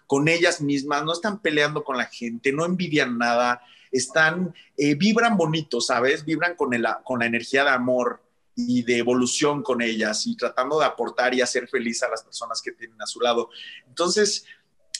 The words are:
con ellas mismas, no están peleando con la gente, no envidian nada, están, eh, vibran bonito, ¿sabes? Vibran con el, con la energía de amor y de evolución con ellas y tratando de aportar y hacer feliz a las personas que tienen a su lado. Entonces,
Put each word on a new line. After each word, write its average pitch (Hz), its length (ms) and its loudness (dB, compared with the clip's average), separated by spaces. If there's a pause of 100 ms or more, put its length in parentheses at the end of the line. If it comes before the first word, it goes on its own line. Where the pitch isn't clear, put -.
con 143 200 2
ellas 170 320 2
mismas, 143 440 -2
no 160 100 -2
están 190 260 -4
peleando 151 440 0
con 131 140 -4
la 117 80 -2
gente, 117 460 -4
no 156 140 0
envidian 147 540 0
nada, 120 420 2 (300)
están, 160 640 0 (200)
eh, 147 200 2
vibran 220 420 4
bonito, 156 440 0
¿sabes? 135 440 0
Vibran 165 300 -2
con 127 180 -2
el, 117 140 0 (160)
con 123 160 -4
la 117 80 2
energía 117 360 0
de 143 60 2
amor 123 540 0 (320)
y 123 260 0
de 120 160 2
evolución 127 640 2
con 120 220 -2
ellas 110 420 -2
y 117 100 -4
tratando 131 440 -2
de 143 60 4
aportar 123 500 0
y 127 60 4
hacer 120 260 -2
feliz 117 340 -2
a 120 80 0
las 113 140 -6
personas 117 400 -10
que 123 80 -10
tienen 113 280 -18
a 104 60 -12
su 113 160 -10
lado. 117 300 0 (360)
Entonces, 190 580 0 (540)